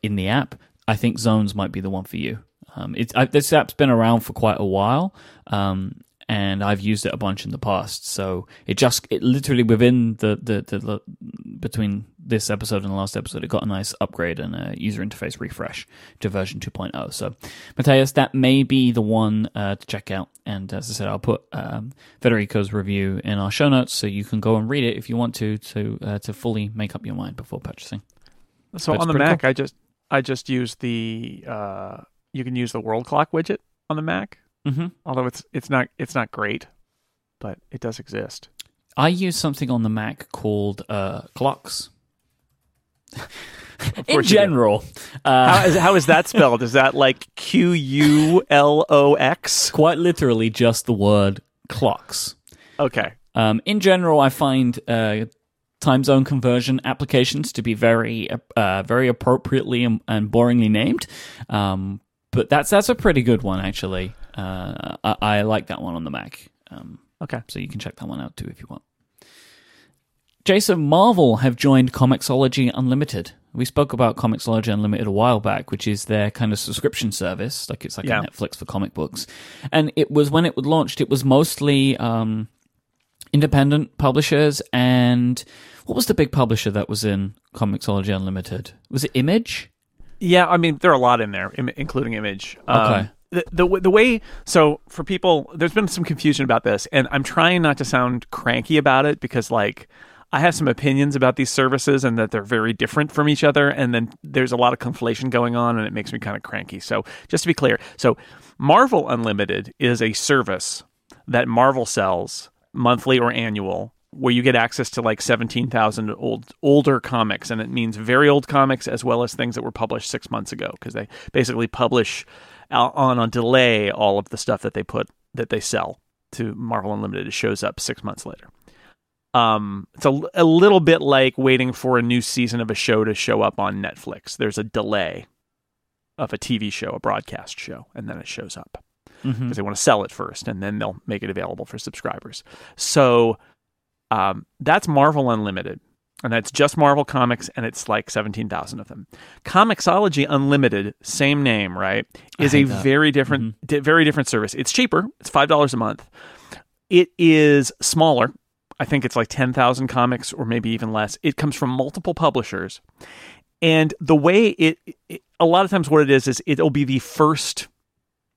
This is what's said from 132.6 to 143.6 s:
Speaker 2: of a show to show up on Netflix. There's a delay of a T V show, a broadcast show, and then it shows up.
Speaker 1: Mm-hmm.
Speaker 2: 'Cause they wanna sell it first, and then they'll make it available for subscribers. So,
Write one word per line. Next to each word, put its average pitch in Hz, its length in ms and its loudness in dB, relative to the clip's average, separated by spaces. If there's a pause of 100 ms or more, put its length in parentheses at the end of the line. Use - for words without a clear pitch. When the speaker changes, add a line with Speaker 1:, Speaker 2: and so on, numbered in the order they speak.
Speaker 2:
of 113 80 -4
a 107 60 -4
show 110 300 2
to 107 100 0
show 107 280 0
up 104 180 0
on 98 200 -4
Netflix. - 560 -12
There's 107 220 -4
a 107 60 -2
delay 104 640 -4 (920)
of - 140 -8
a 104 60 -6
T 120 200 -4
V 104 120 -6
show, 101 200 -8
a 98 100 -10
broadcast - 600 -8
show, - 340 -16
and 110 140 -14
then 104 100 -12
it - 80 -18
shows - 300 -14
up. - 260 -20 (420)
Speaker 1:
Mm-hmm. 127 240 -4
Speaker 2:
'Cause 120 80 -6
they 104 60 -4
wanna 101 140 -6
sell 107 260 2
it - 80 -10
first, - 380 -12
and 101 120 -8
then 104 200 -6
they'll 104 260 -8
make 104 160 -6
it 101 80 -6
available 92 340 -8
for - 140 -14
subscribers. - 640 -12 (320)
So, 120 640 4 (720)